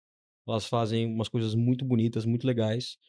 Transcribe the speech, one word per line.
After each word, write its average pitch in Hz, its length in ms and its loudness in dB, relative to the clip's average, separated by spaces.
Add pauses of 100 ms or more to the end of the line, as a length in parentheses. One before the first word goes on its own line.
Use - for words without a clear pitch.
(480)
Elas 110 180 -2
fazem 113 420 0
umas 110 220 -2
coisas 113 260 0
muito 123 300 2
bonitas, 117 400 2
muito 117 200 0
legais. 117 520 -2 (120)